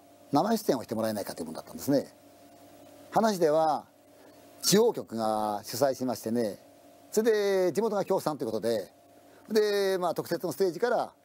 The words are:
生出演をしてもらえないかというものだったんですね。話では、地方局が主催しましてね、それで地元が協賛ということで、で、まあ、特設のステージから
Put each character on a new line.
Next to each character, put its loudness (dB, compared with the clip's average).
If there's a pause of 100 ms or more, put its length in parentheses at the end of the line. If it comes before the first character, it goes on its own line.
(320)
生 2
出 -2
演 2
を -8
し -14
て -4
も -2
ら 0
え -2
な -6
い -6
か -10
と -10
い -
う -8
も -12
の -10
だ -10
っ -16
た -20
ん -14
で -12
す -2
ね。 0 (1000)
話 2
で 6
は、 2 (760)
地 4
方 6
局 -8
が 0
主 -12
催 2
し -6
ま -2
し -12
て -4
ね、 0 (540)
そ 2
れ 2
で -2
地 0
元 0
が 0
協 0
賛 -4
と -4
い -4
う -6
こ -6
と -2
で、 -2 (580)
で、 2
ま 0
あ、 -2
特 -6
設 -4
の -2
ス -8
テ 2
ー 0
ジ -10
か 0
ら -2 (120)